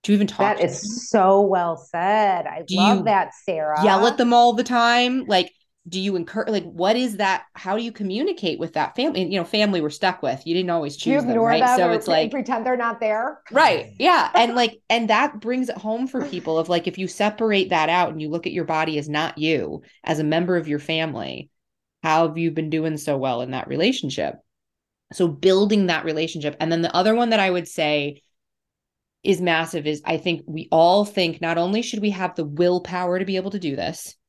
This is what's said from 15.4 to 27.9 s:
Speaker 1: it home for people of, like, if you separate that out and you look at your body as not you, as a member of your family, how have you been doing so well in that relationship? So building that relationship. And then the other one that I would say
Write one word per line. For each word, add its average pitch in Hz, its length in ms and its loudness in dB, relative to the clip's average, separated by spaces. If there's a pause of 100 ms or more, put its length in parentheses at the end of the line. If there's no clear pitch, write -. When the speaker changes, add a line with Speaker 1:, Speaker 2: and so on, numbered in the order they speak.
Speaker 1:
it 220 80 -8
home 226 300 -4
for 254 180 -4
people 160 340 -2
of, 165 100 -2
like, 175 180 0
if 170 100 -6
you 185 100 -4
separate 208 640 0
that 160 200 2
out 175 220 2
and 156 100 -8
you 151 80 -6
look 160 160 -6
at 180 80 -6
your 170 120 -4
body 160 340 -2
as 147 100 -8
not 151 280 -4
you, 139 440 -2 (220)
as 156 160 -2
a 156 60 -2
member 175 320 0
of 160 100 -4
your 147 120 -2
family, 139 680 -6 (540)
how 165 240 4
have 156 100 -6
you 165 140 0
been 156 180 -4
doing 156 280 -2
so 147 200 -2
well 127 240 -2
in 127 100 -8
that 131 160 -8
relationship? 147 680 -2 (760)
So 180 140 2
building 190 600 2
that 165 180 -2
relationship. 160 540 -4
And 160 120 -2
then 165 100 0
the 170 140 -2
other 196 200 4
one 233 160 0
that 220 80 2
I 190 100 2
would 180 180 -2
say 147 540 -2 (1000)